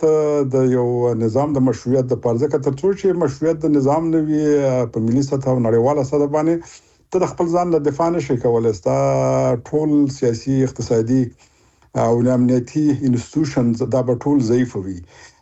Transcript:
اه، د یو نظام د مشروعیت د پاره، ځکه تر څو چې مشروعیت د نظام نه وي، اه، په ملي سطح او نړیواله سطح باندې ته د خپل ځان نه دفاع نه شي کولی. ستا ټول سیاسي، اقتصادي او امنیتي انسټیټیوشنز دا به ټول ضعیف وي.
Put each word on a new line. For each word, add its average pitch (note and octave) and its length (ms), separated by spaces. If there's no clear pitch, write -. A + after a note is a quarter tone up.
اه، D3+ 400
د C3+ 120
یو A#2+ 420
نظام A#2 400
د C#3 40
مشروعیت B2+ 480
د B2+ 100
پاره، A#2 220
ځکه D3 200
تر C#3 140
څو F#3 220
چې F#3+ 120
مشروعیت E3 520
د D#3 80
نظام D3+ 440
نه D#3+ 80
وي، D3+ 260
اه، B2+ 280
په A2+ 140
ملي A#2 220
سطح C3+ 280
او B2+ 100
نړیواله A#2+ 440
سطح C#3+ 320
باندې D#3 200
ته F#3 80
د F3+ 60
خپل D#3+ 220
ځان F3 220
نه E3 80
دفاع D3 320
نه E3+ 100
شي C3+ 180
کولی. A#2 360
ستا B2+ 220
ټول D3 540
سیاسي، C3 540
اقتصادي A#2+ 680
او A#2 240
امنیتي B2+ 840
انسټیټیوشنز B2 840
دا B2+ 180
به A#2+ 140
ټول C#3+ 240
ضعیف B2 360
وي. F#2+ 240